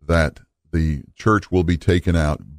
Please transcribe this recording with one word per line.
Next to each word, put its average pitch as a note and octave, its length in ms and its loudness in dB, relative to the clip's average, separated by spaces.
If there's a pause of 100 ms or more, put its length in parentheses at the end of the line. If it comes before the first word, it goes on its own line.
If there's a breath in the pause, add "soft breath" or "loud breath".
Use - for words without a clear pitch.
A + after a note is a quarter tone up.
that D#2 380 -2 (320)
the D#2 320 -2 (100)
church - 380 -2
will F2+ 120 2
be E2+ 140 0
taken F2+ 380 0
out, D2+ 260 -2 (180)